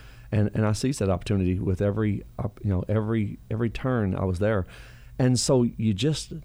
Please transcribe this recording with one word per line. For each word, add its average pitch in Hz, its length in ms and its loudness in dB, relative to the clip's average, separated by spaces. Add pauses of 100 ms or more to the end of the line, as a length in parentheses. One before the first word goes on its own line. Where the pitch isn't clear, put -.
(320)
and, 104 220 2
and 110 120 2
I 107 60 2
seized 135 280 -2
that 98 100 2
opportunity 92 480 2
with 98 220 0
every 101 440 0 (140)
op-, 117 260 -6
you 107 60 0
know, 90 180 0
every, 107 500 0 (120)
every 110 200 -2
turn 110 440 0
I 92 100 -2
was 92 140 0
there. 101 280 2 (540)
And 127 180 4
so 131 240 4
you 110 320 0
just, 139 380 -2 (120)